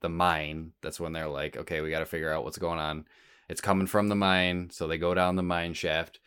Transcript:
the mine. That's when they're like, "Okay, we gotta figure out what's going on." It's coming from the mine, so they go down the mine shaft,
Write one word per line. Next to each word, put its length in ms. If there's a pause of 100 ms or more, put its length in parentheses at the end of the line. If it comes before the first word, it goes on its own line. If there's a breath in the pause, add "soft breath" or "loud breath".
the 80
mine. 720
That's 180
when 120
they're 160
like, 300
"Okay, 240
we 80
gotta 160
figure 260
out 120
what's 160
going 180
on." 280 (440)
It's 120
coming 260
from 220
the 60
mine, 560
so 140
they 140
go 160
down 220
the 60
mine 300
shaft, 540